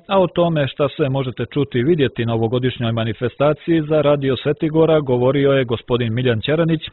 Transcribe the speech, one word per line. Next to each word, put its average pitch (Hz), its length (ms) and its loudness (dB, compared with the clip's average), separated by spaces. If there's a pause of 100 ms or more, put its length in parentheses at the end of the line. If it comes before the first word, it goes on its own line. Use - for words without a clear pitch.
a 196 120 2
o 185 60 4
tome 165 420 0
šta 143 200 0
sve 151 200 -2
možete 131 380 -4
čuti 139 320 -2
i 117 60 0
vidjeti 139 400 0
na 117 100 -2
ovogodišnjoj 117 580 -2
manifestaciji 127 960 -2
za 156 140 2
Radio 139 340 2
Svetigora 156 640 0
govorio 135 520 2
je 135 120 2
gospodin 120 500 -2
Miljan 120 260 0
Ćeranić, 160 420 0 (100)